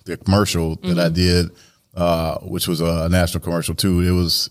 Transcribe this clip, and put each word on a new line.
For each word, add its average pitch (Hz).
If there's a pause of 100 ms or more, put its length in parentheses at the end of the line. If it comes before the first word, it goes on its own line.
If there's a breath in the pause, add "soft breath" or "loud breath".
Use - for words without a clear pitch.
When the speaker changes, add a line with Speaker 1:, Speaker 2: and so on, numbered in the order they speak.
Speaker 1:
the 87
commercial 90
that 87
I 87
Speaker 2:
Mm-hmm. 82
Speaker 1:
did, 87 (440 soft breath)
uh, 82
which 87
was 82
a 85
national 87
commercial 85
too. 87
It 90
was, 87